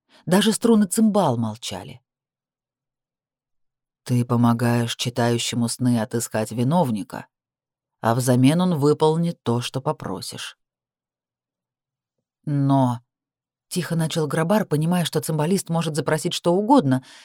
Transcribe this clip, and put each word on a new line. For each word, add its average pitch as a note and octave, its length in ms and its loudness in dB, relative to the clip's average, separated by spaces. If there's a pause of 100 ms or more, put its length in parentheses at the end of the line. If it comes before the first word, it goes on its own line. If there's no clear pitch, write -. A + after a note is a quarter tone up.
(260)
Даже G3 280 4
струны A3 320 4
цимбал G3 520 2
молчали. G#2+ 640 -8 (2000)
"Ты B2 220 0
помогаешь A#2+ 680 0
читающему A#2+ 720 -2
сны A#2+ 340 0
отыскать A2 500 -4
виновника, A#2+ 760 -2 (720)
а A2+ 160 0
взамен C3 460 2
он F3+ 180 0
выполнит D#3 640 2
то, A#2+ 180 -2
что C3 200 -8
попросишь". - 760 -10 (1900)
"Но", C#3 560 2 (680)
тихо E3+ 240 -4
начал D#3+ 320 -2
Грабар, E3+ 380 0
понимая, D#3+ 400 0
что D3+ 160 -4
цимбалист D#3+ 480 -2
может E3 260 -4
запросить D#3 380 -2
что F3 200 0
угодно, D3+ 500 4 (220)